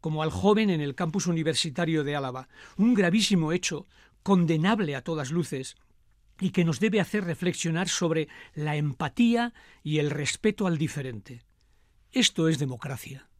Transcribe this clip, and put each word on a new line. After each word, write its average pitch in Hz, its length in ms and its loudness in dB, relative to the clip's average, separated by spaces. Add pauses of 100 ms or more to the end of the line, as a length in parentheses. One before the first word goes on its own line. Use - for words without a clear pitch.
como 156 240 -2
al 160 60 0
joven 208 380 4
en 165 120 2
el 143 160 -4
campus 175 320 -2
universitario 160 720 0
de 147 140 -4
Álava, 131 320 -8 (280)
un 233 180 4
gravísimo 185 580 4
hecho, 180 340 -4 (380)
condenable 175 720 2
a 127 60 -8
todas 151 280 -6
luces, 151 460 -4 (640)
y 185 100 0
que 185 140 2
nos 160 160 0
debe 208 200 2
hacer 208 240 -2
reflexionar 175 640 -2
sobre 160 400 -2 (260)
la 151 220 -4
empatía 233 760 0 (300)
y 151 140 0
el 147 120 0
respeto 170 560 -2
al 170 100 0
diferente. 131 680 -6 (680)
Esto 175 380 2
es 156 100 0
democracia. 131 800 -8